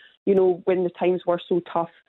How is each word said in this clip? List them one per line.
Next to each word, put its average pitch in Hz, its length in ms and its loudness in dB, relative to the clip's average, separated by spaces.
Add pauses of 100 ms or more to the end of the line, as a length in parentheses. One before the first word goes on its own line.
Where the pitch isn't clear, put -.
(260)
you 196 100 4
know, 185 300 2
when 185 180 0
the 175 80 -2
times 180 340 -2
were 175 220 0
so 175 140 0 (100)
tough, 170 180 -4 (200)